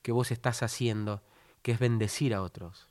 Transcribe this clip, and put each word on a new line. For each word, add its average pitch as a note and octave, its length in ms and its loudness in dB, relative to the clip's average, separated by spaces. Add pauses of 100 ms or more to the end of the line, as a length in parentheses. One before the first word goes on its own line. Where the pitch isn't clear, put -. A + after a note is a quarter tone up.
que - 80 -2
vos A#2+ 200 2
estás A#2+ 300 -2
haciendo, G#2+ 600 -2 (400)
que - 80 0
es A#2 80 2
bendecir A#2 560 2
a F#2+ 80 -2
otros. F2 480 -12